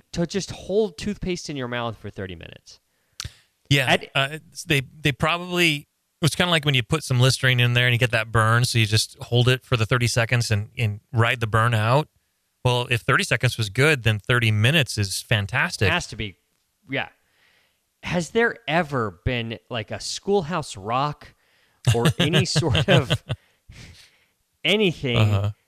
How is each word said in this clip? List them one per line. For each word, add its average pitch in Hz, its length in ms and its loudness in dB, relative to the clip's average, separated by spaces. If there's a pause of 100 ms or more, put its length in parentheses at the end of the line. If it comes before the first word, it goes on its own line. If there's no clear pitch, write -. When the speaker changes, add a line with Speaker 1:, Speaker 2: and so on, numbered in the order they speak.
(140)
Speaker 1:
to 170 120 -2
just - 260 -6
hold 202 460 -2
toothpaste 185 520 -6
in 147 80 -8
your 127 100 -6
mouth 120 300 -4
for 104 120 -14
thirty 95 240 -10
minutes? - 460 -20 (880)
Speaker 2:
Yeah, 139 220 4
Speaker 1:
At - 240 0
Speaker 2:
uh, 139 160 0
it's, - 320 -16
they, 139 200 0 (180)
they 147 100 0
probably, 170 760 0 (340)
it's 151 140 2
kinda 180 140 0
like 160 140 2
when 139 120 2
you 127 80 4
put 160 200 -2
some 123 160 2
Listerine 127 400 4
in 120 140 2
there 123 140 2
and 120 60 2
you 113 60 2
get 120 120 2
that 113 200 -2
burn, 113 320 4
so 120 160 0
you 113 60 4
just 107 360 0
hold 120 280 2
it 127 160 0
for 127 100 0
the 110 100 0
thirty 120 220 0
seconds 117 420 0
and, 107 280 -2
and 104 240 -2 (100)
ride 117 300 2
the 113 60 0
burn 113 260 2
out. 117 340 2 (560)
Well, 123 260 0
if 117 120 0
thirty 160 240 2
seconds 123 320 0
was 107 120 -4
good, 135 340 2
then 107 140 2
thirty 120 320 0
minutes 117 480 2
is 98 240 -4
fantastic. 135 720 -2
Speaker 1:
Has 175 160 -2
to 123 80 -16
be, 107 220 -10 (520)
yeah. 131 200 -6 (920)
Has 170 260 -4
there 226 260 0 (120)
ever 139 580 -2
been, 117 340 -4 (100)
like, 117 220 -8
a 104 80 -8
Schoolhouse 180 800 -4
Rock 127 560 -4 (600)
or 233 120 0 (120)
any 156 280 0
Speaker 2:
<laughs> - 0 -
Speaker 1:
sort - 440 0
of 151 340 2 (1400)
anything 160 540 0
Speaker 2:
Uh-huh. 104 320 2 (180)